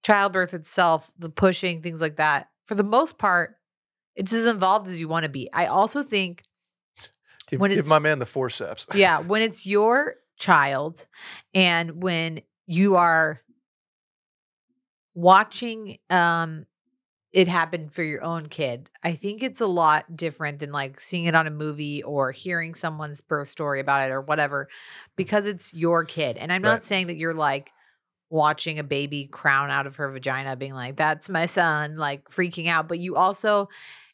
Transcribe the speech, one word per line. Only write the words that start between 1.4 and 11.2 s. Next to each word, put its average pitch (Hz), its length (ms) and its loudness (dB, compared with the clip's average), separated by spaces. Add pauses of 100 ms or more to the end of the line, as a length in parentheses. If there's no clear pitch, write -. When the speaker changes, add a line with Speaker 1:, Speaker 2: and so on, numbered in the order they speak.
Speaker 1:
things 165 180 -8
like 156 160 -2
that, 151 320 2 (180)
for 220 100 -8
the 196 80 4
most 240 340 2
part, 175 400 0 (580)
it's 190 160 -6
as 226 140 0
involved 196 420 2
as 175 120 -8
you 165 80 -6
wanna 160 200 -2
be. 139 240 -10
I 175 140 0
also 214 380 2
think 185 380 -4 (1040)
Speaker 2:
Give, 143 120 -4
Speaker 1:
when 202 100 4
Speaker 2:
give 202 100 2
Speaker 1:
it's 143 80 -2
Speaker 2:
my 156 120 6
man 151 200 2
the 117 60 -4
forceps. 113 640 -6
<laughs> - 40 -4
Speaker 1:
Yeah, 180 260 4
when 196 220 -2
it's 220 240 -4
your 208 500 2 (200)
child 147 720 2 (480)